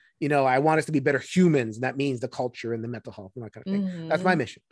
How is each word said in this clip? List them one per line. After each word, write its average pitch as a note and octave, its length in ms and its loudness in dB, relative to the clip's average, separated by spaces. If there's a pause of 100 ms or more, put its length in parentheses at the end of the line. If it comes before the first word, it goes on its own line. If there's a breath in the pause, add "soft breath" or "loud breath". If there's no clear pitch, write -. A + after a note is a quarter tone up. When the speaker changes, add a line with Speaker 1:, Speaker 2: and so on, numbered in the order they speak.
(200)
Speaker 1:
You C#3+ 100 -2
know, C#3 160 4
I B2+ 120 4
want D#3 220 4
us D3 60 0
to - 60 -6
be D3+ 80 2
better C3+ 200 2
humans, C#3 580 2
and A#2+ 60 -4
that B2+ 140 -4
means C#3 220 -2
the B2+ 80 -6
culture A#2+ 460 -6
and A2+ 100 -6
the A#2 40 -8
mental A#2 260 -12
health G2 220 -18
and A#2+ 100 -12
that G#2 80 -16
kind - 140 -16
of F#3+ 40 -6
thing. F#3 380 -4
That's E3 140 0
my F#3 80 4
Speaker 2:
Mm-hmm. F3+ 80 2
Speaker 1:
mission. - 320 -6